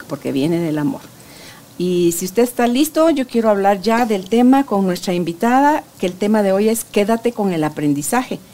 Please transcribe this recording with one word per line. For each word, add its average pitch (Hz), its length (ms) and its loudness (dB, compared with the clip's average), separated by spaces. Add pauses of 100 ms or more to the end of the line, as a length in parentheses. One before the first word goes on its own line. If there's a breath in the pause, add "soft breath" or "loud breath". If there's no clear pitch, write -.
porque 135 240 -8
viene 165 260 0
del 156 180 -2
amor. 147 240 -4 (760 loud breath)
Y 175 380 0
si 185 100 -6
usted 208 180 0
está 247 240 0
listo, 302 420 2
yo 269 180 0
quiero 226 220 0
hablar 196 320 2
ya 226 240 0
del 196 240 -4
tema 254 380 4
con 196 180 0
nuestra 180 300 -2
invitada, 247 680 0 (160)
que 196 60 -4
el 180 80 -2
tema 208 300 0
de 196 80 2
hoy 208 180 2
es 226 140 -2
Quédate 226 480 0
con 196 220 -2
el 156 100 -2
aprendizaje, 151 760 -2 (140 loud breath)